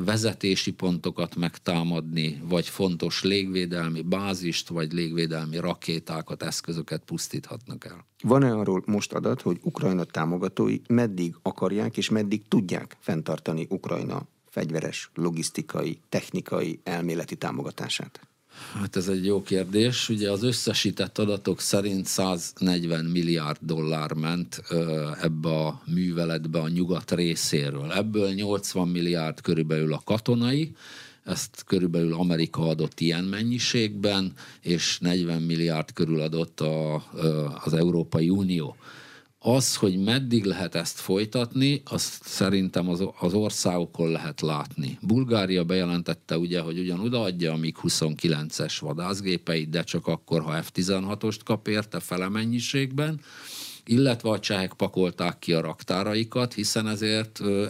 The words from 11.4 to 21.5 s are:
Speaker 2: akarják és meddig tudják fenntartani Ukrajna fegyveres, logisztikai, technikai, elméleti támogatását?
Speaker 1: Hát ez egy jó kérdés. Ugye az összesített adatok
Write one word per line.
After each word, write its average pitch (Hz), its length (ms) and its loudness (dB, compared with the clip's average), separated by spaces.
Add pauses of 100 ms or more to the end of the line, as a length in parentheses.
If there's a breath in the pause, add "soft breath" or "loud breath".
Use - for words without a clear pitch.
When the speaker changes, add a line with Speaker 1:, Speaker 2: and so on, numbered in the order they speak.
Speaker 2:
akarják 107 560 -2
és 101 120 0
meddig 107 380 2
tudják 92 520 0
fenntartani 80 680 -2
Ukrajna - 580 -4 (220)
fegyveres, 80 640 -4
logisztikai, 82 840 -2 (100)
technikai, 87 760 -2
elméleti 85 520 -4
támogatását? - 840 -6 (540 loud breath)
Speaker 1:
Hát 98 220 -4
ez 92 120 0
egy 95 180 0
jó 98 160 2
kérdés. 101 680 2
Ugye 104 220 0
az 101 120 0
összesített 104 760 0
adatok 101 420 0